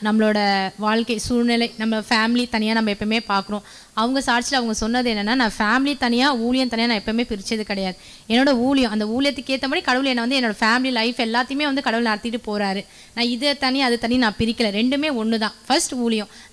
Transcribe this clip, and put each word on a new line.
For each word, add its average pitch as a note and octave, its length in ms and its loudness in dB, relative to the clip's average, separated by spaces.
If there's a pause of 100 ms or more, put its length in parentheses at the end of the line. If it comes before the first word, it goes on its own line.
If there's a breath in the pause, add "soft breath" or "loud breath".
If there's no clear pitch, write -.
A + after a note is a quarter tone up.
நம்மளோட G#3 760 2
வாழ்க்கை A3 400 0
சூழ்நிலை, A#3 600 0
நம்ம A3 220 -2
family A#3 500 0
தனியா G#3+ 240 0
நம்ம A3 180 2
எப்பவுமே G#3+ 280 0 (100)
பார்க்குறோம். G3+ 320 -2 (320 loud breath)
அவங்க B3 260 0
சாட்சியில A#3+ 340 0
அவங்க A#3 200 0
சொன்னது A#3 380 0
என்னன்னா, G#3+ 240 0
"நான் A#3 220 2
family C4 400 2
தனியா, B3+ 380 2
ஊழியம் B3 340 0
தனியா A#3 180 0
நான் A3+ 120 0
எப்பவுமே A3+ 220 -2
பிரிச்சது A3 400 -4
கிடையாது. F#3+ 360 -4 (320 loud breath)
என்னோட C4 240 4
ஊழியம், B3 380 2
அந்த G#3+ 140 0
ஊழியத்துக்கு C4 520 -2
ஏத்த - 40 -12
மாதிரி D4 200 -2
கடவுள் C4 340 0
என்னை A#3 120 -2
வந்து, C4+ 140 2
என்னோட A3+ 220 -2
family B3+ 280 2
life A#3 280 0
எல்லாத்தையுமே B3 440 -2
வந்து C#4 180 0
கடவுள் A#3+ 240 0
நடத்திட்டு A3+ 320 -2
போறாரு. G3+ 480 -4 (300 loud breath)
நான் A#3 100 -2
இதை C4 320 -2
தனி, C4+ 240 0
அது A#3+ 180 0
தனி A#3+ 180 0
நான் A3 200 2
பிரிக்கல. A3+ 340 0
ரெண்டுமே C4+ 400 0 (120)
ஒண்ணுதான். A3 280 0 (140)
First D4 280 0
ஊழியம், A3+ 340 -2 (260 loud breath)